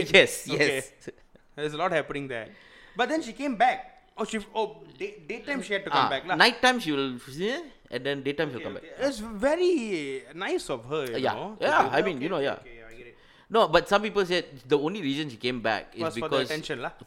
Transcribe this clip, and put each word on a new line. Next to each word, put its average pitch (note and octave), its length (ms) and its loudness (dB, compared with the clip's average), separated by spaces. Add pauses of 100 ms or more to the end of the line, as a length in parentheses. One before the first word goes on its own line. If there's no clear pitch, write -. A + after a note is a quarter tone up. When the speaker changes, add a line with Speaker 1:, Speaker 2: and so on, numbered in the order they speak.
(120)
Speaker 1:
<laughs> G3 80 8
Yes, - 300 4
Speaker 2:
Okay. C3+ 340 2
Speaker 1:
yes. - 80 -16 (640)
Speaker 2:
There's D3+ 180 -4
a D3 60 -6
lot F3+ 160 0
happening C#3+ 320 -2
there. A#2 220 -6 (500)
But B3 80 2
then D#4 160 0
she A#3 80 -10
came C4+ 240 -4
back. A3+ 400 0 (240)
Oh, G#3+ 80 -2
she, A3 120 -4 (140)
oh, G#3+ 300 -4 (160)
day, G3+ 240 -10
daytime A#3+ 400 -6
she - 80 -12
had G3 160 -2
to D#3 40 -6
come C3+ 160 6
Speaker 1:
Ah, - 40 -2
Speaker 2:
back C3+ 160 -2
lah. F#3 80 0
Speaker 1:
night A#3+ 240 6
time B3+ 240 4
she D#3+ 80 0
will, C#3 240 0 (720)
and B2+ 160 -6
then C#3 160 -2
daytime C#3+ 320 -2
she'll A#2+ 80 -8
Speaker 2:
Okay, G#2 80 -8
Speaker 1:
come G2 80 -8
Speaker 2:
okay. - 160 -14
Speaker 1:
back. A3 160 -2
Speaker 2:
It's B3+ 160 -2
very A3 1000 0 (120)
nice A#3+ 320 -4
of A#2+ 240 -4
her, D3 240 -2
you C3 80 0
Speaker 1:
Yeah. A#2+ 160 4
Speaker 2:
know, G3+ 160 -8
to - 80 -4
Speaker 1:
Yeah, - 160 4
Speaker 2:
do - 80 0
Speaker 1:
I - 80 -6
Speaker 2:
that. D#3 80 4
Speaker 1:
mean, E3 160 -2
you C#3 80 -4
Speaker 2:
Okay, F#3 80 -4
Speaker 1:
know, C#3+ 80 0
yeah. B2 160 -2
Speaker 2:
okay, A#2 240 -20
okay, - 0 -
I A2+ 160 -20
get A#2+ 80 -20
it. - 80 -20 (320)
Speaker 1:
No, G#3 240 4
but E3+ 160 6
some G#3 160 4
people G3+ 240 0
said F3 160 0 (240)
the D3 100 4
only E3 220 -2
reason C#3+ 320 -2
she A2 80 -14
came B2 240 -2
back G#2+ 320 -2
is A2+ 80 -6
Speaker 2:
Was D3+ 160 -4
for D#3 80 -2
the C3+ 160 2
Speaker 1:
because A#2+ 80 -4
Speaker 2:
attention D#3 320 -6
lah. E3 80 -6 (160)